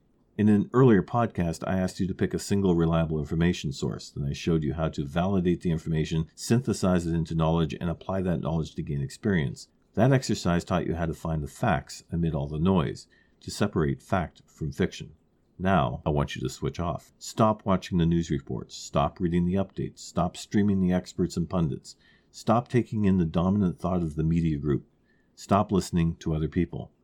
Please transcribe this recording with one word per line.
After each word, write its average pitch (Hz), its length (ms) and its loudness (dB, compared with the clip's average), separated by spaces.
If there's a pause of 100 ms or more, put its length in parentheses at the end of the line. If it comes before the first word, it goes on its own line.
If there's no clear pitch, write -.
(380)
In 104 100 4
an 101 240 4
earlier 120 300 8
podcast, - 640 -2
I 95 120 0
asked 92 220 -2
you 95 60 2
to 90 80 -4
pick - 180 -2
a 87 60 -4
single 98 360 2
reliable 82 440 2
information 82 540 0
source. - 360 -6
Then 69 180 -8
I 69 60 -4
showed 80 300 0
you 69 100 -2
how 80 160 -2
to 78 160 -6
validate 87 560 0
the 90 100 -2
information, 80 640 -2
synthesize 98 720 0
it 82 80 -2
into 82 200 -2
knowledge, 80 440 2
and 85 120 -4
apply 92 320 -6
that 90 180 -2
knowledge 80 360 -4
to 82 60 -6
gain 71 200 -4
experience. 76 680 -2 (260)
That 127 180 4
exercise 98 520 0
taught 90 220 -2
you - 80 -2
how 85 120 -4
to 78 80 -4
find 80 280 -4
the 69 60 -8
facts - 640 -4
amid 82 240 0
all 71 140 -2
the 76 100 -6
noise, 80 480 0 (360)
to - 80 -12
separate 78 520 -2
fact - 440 -4
from - 260 -8
fiction. - 380 -4 (480)
Now, 82 460 0
I 78 60 0
want 73 260 -2
you - 60 -8
to - 80 -4
switch - 280 -8
off. - 400 -6
Stop 107 460 0
watching 95 320 0
the 85 80 4
news 85 260 2
reports. 69 460 -6
Stop - 440 -2
reading 87 260 2
the 90 80 0
updates. - 460 -4
Stop - 360 -4
streaming 101 440 0
the 90 120 2
experts 90 440 -2
and 85 120 -2
pundits. - 480 -2 (340)
Stop - 380 0
taking 110 380 0
in 95 100 4
the 90 80 4
dominant 87 540 2
thought 87 240 0
of 76 140 -4
the 78 60 0
media 82 360 2
group. 69 260 0 (500)
Stop - 380 0
listening 85 440 2
to 80 180 -4
other 78 140 -2
people. - 440 -4 (120)